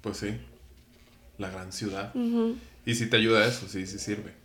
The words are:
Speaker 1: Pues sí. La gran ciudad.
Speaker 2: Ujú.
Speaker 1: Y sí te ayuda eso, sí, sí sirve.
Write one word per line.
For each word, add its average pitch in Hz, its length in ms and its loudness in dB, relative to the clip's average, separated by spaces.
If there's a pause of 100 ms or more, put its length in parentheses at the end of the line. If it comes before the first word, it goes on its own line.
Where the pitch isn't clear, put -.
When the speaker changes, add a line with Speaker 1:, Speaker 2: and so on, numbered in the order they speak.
Speaker 1:
Pues 104 160 -4
sí. 104 180 -4 (1000)
La 95 120 -6
gran 92 220 -10
ciudad. 101 420 -6
Speaker 2:
Ujú. 233 420 0 (300)
Speaker 1:
Y 117 80 2
sí 117 120 0
te 113 100 2
ayuda 110 300 8
eso, 120 220 -2
sí, 95 180 -6
sí 101 120 -10
sirve. 101 360 -6 (100)